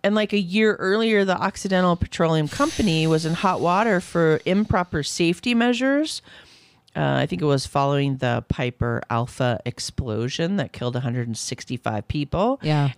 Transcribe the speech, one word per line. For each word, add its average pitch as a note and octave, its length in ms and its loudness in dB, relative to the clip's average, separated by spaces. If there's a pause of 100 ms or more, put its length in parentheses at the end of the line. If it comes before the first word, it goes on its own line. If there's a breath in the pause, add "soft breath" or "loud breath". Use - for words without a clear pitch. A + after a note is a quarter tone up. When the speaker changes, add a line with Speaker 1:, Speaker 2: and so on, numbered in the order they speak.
Speaker 1:
and, G3+ 140 2
like, G#3+ 160 0
a G#3 80 2
year G3+ 340 2
earlier, G#3 500 2
the F#3 140 2
Occidental F#3 560 2
Petroleum D#3+ 540 0
Company G3 580 0
was D#3+ 180 2
in D#3+ 100 -2
hot F#3 260 0
water F3+ 400 2
for D#3+ 440 2
improper F#3 600 0
safety F3+ 500 0
measures. B3+ 640 0 (760 loud breath)
Uh, C#3+ 240 0
I D3 60 0
think F3+ 140 -6
it D3+ 40 -2
was C#3 200 2
following C#3 520 0
the A#2+ 320 -2
Piper A#2+ 600 -2
Alpha A#2+ 560 -2
explosion C3 920 -4
that - 160 -4
killed B2 240 -4
a B2+ 40 -4
hundred A#2+ 280 -4
and A2 100 -6
sixty-five A#2 680 -6
people. F3 520 -2
Speaker 2:
Yeah. D3+ 380 0